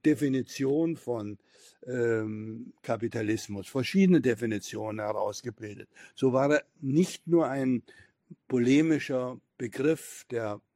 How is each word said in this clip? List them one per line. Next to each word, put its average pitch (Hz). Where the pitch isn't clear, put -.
Definition 143
von, 104
ähm, 113
Kapitalismus, 110
verschiedene 180
Definitionen 110
herausgebildet. 104
So 131
war 135
er 147
nicht 147
nur 165
ein 127
polemischer 131
Begriff 131
der 107